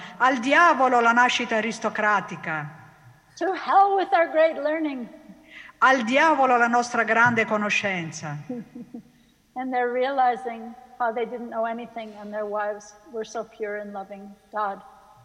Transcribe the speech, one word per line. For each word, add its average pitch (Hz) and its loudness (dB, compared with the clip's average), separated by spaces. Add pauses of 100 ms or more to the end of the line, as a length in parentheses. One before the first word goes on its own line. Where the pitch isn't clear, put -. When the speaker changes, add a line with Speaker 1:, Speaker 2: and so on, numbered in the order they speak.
(180)
Speaker 1:
"Al 262 2
diavolo 262 4
la 233 4
nascita 240 2
aristocratica." 202 -2 (680)
Speaker 2:
"To 359 -2
hell 392 4
with 370 0
our 339 4
great 320 2
learning." 285 -4 (720)
Speaker 1:
Al 262 4
diavolo 269 4
la 240 4
nostra 233 0
grande 226 4
conoscenza. 190 -4 (100)
Speaker 2:
<laughs> 240 -14 (480)
And 254 -6
they're 247 0
realizing 247 -2 (260)
how 233 -2
they 233 -4
didn't 233 -12
know 226 -4
anything 226 -10
and 208 -14
their 214 -6
wives 208 -6 (180)
were 220 -8
so 220 -10
pure 208 -8
and 208 -12
loving 196 -14 (220)
God, 202 -4 (440)